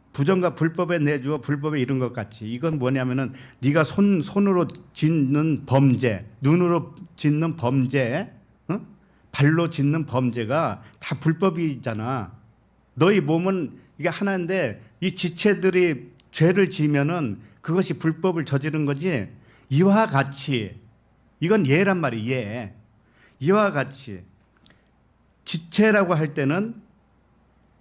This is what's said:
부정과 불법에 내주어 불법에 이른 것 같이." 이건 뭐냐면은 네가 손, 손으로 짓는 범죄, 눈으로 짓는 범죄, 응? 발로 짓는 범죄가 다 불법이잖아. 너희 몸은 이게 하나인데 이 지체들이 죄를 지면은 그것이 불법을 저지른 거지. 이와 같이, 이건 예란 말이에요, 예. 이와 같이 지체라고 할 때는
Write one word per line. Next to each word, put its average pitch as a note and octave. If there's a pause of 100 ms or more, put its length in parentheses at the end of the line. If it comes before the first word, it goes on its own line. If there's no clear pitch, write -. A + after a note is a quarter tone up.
(140)
부정과 F3+
불법에 E3+
내주어 C#3+
불법에 D3
이른 C3
것 A#2+
같이." G#2+
이건 C#3+
뭐냐면은 B2+ (260)
네가 D3
손, G3
손으로 F#3+ (280)
짓는 D3+
범죄, B2 (140)
눈으로 E3+ (220)
짓는 D3+
범죄, C3+ (380)
응? - (440)
발로 D#3+
짓는 D3+
범죄가 A#2+ (180)
다 -
불법이잖아. C3+ (640)
너희 F#3
몸은 E3 (200)
이게 D3
하나인데 F3+ (180)
이 F#3
지체들이 F3 (180)
죄를 F3+
지면은 D3 (200)
그것이 F3
불법을 E3
저지른 D3
거지. C#3+ (420)
이와 G3
같이, C3+ (600)
이건 F3+
예란 F3+
말이에요, A#2
예. G#2+ (640)
이와 G3
같이 G#2+ (1200)
지체라고 G3+
할 D3+
때는 E3+ (1080)